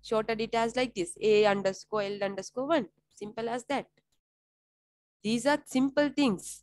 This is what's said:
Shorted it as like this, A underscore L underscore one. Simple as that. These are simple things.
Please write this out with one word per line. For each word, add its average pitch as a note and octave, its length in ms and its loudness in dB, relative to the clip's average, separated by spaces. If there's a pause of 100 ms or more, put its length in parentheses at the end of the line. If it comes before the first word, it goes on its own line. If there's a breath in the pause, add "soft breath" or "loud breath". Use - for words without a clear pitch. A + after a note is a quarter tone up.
Shorted A3 360 0
it A3 160 -6
as A3+ 180 0
like B3+ 200 -2
this, E3+ 120 -4 (200)
A - 20 8 (180)
underscore G3 520 -2
L G3+ 140 -6 (120)
underscore G3 380 -8
one. C#4+ 200 2 (340)
Simple A3+ 340 -8
as A#3+ 160 -8
that. B3 160 -4 (1400)
These A3+ 260 0
are D4 80 2 (160)
simple C#4 340 2
things. C4+ 380 0 (160)